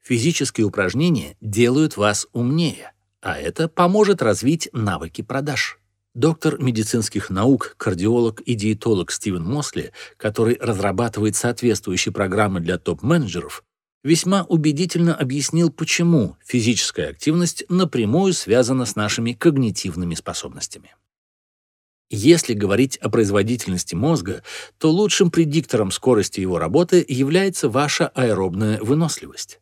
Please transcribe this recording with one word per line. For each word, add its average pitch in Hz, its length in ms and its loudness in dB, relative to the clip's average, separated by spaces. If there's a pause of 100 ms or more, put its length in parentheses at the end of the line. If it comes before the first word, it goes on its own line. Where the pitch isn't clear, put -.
Физические 123 640 0
упражнения 101 720 0
делают 120 560 2
вас 104 340 0
умнее, 131 640 -2 (280)
а 90 160 -6
это 165 300 -2
поможет 190 540 2
развить 120 500 0
навыки 90 500 -4
продаж. - 560 -6 (360)
Доктор 151 440 0
медицинских 110 720 -2
наук, 113 460 2
кардиолог 110 640 0
и - 160 -4
диетолог 104 560 -2
Стивен 90 320 -4
Мосли, 123 480 -6 (240)
который 113 420 0
разрабатывает 104 800 -2
соответствующие 113 760 -2
программы 98 480 0
для 87 160 -2
топ-менеджеров, 101 880 -2 (360)
весьма 180 420 2
убедительно 165 720 0
объяснил, 143 560 0
почему 165 760 0
физическая 107 640 -2
активность 165 580 -2
напрямую 175 640 2
связана 123 540 2
с - 100 -8
нашими 113 380 -2
когнитивными 92 840 0
способностями. - 800 -12 (1120)
Если 123 440 4
говорить 104 420 0
о - 140 -6
производительности 113 840 0
мозга, 98 460 -2 (360)
то 160 120 2
лучшим 190 400 2
предиктором 143 640 2
скорости 107 480 2
его 92 180 -2
работы 156 480 4
является 156 640 0
ваша 139 400 0
аэробная 107 720 0
выносливость. - 840 -2